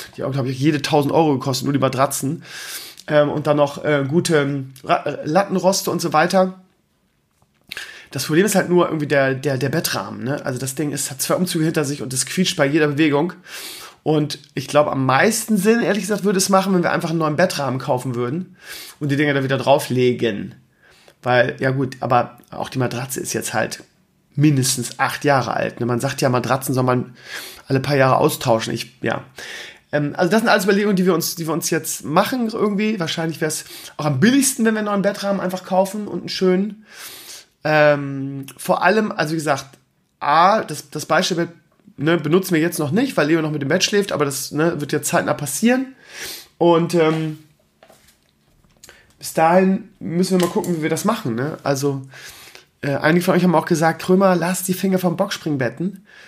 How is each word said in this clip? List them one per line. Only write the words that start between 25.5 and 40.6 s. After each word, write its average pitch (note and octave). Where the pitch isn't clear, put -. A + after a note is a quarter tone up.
alt, -
ne? A#2+
Man A#2+
sagt C3+
ja, C#3
Matratzen B2+
soll B2+
man B2
alle C3+
paar C#3
Jahre C3
austauschen. B2+
Ich, -
ja. -
Ähm, D3
also F3+
das A3
sind A#3
alles G3+
Überlegungen, G3+
die F3+
wir F3+
uns, E3
die E3
wir D#3+
uns -
jetzt D#3+
machen G#3+
irgendwie. G#3+
Wahrscheinlich D#3+
wär's D#3
auch D3
am C3+
billigsten, B3
wenn A3
wir G#3+
einen G#3+
neuen G3+
Bettrahmen G3+
einfach F#3
kaufen G3
und F3
einen -
schönen. F#3+
Ähm, C#3
vor -
allem, G#3+
also D#3
wie E3
gesagt, C#3+
A, F3